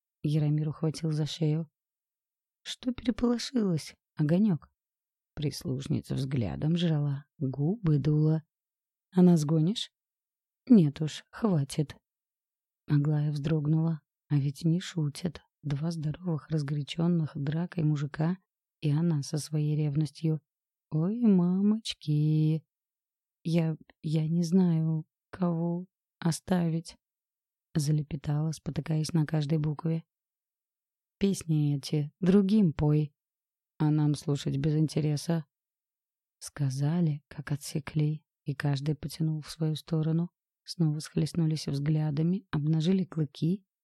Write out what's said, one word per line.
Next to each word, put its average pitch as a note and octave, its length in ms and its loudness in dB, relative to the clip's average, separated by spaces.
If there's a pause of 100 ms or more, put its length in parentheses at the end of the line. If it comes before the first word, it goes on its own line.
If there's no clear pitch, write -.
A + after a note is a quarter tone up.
(220)
Яромир D3+ 480 0
ухватил D#3+ 420 -4
за D3+ 140 0
шею. D#3 420 -2 (960)
"Что - 300 -6
переполошилась, A#3 1000 0 (220)
Огонек?" E3+ 540 2 (640)
Прислужница C3+ 800 -6
взглядом C3+ 600 -2
жрала, D3 480 -2 (140)
губы D3+ 600 0
дула. D3+ 440 2 (720)
"А F3+ 100 6
нас F3 220 8
гонишь?" D#3+ 460 0 (800)
"Нет E3+ 320 8
уж, D3+ 300 -6
хватит". D#3 640 -2 (880)
Аглая D3 460 2
вздрогнула. D#3 680 0 (280)
А D3 80 2
ведь C#3 280 -2
не E3+ 160 2
шутят. D#3 600 -6 (200)
Два D3 280 -4
здоровых, D#3+ 580 -6
разгоряченных D#3 840 -2
дракой D#3 500 -4
мужика D3+ 540 0 (420)
и D3+ 100 0
она D#3 320 0
со D3+ 160 -6
своей D3+ 380 -2
ревностью. D3+ 640 -2 (500)
Ой, F3+ 300 0
мамочки. F3 1400 2 (800)
"Я... D#3+ 340 0 (260)
я D#3 260 0
не E3+ 140 0
знаю, D#3+ 640 2 (240)
кого E3+ 560 -4 (320)
оставить", E3 800 -2 (760)
залепетала, D3+ 800 -2
спотыкаясь D#3 600 -4
на D#3 140 2
каждой D#3 320 -2
букве. D#3 460 -2 (1120)
"Песни D3+ 580 2
эти D3 440 -2
другим F#3+ 520 4
пой, D3+ 400 2 (640)
а D3+ 120 2
нам D3+ 240 2
слушать C#3+ 420 -4
без D3 200 0
интереса", D#3 680 0 (920)
сказали, C#3+ 920 -2
как - 240 -10
отсекли, D3+ 720 -4 (220)
и C#3+ 100 -6
каждый C#3+ 400 -2
потянул D#3 460 -4
в - 100 -16
свою D#3 260 -4
сторону. D#3+ 540 -2 (340)
Снова D#3 360 -2
схлестнулись D#3 640 -2
взглядами, D#3 840 0
обнажили D#3+ 540 0
клыки, E3 600 -4 (200)